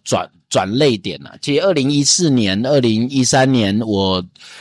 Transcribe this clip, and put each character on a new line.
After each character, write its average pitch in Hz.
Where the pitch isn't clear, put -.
转， 87
转 95
捩 123
点 82
啊。 -
其 139
实 156
二 -
零 139
一 143
四 165
年、 107
二 143
零 117
一 135
三 131
年， 107
我 98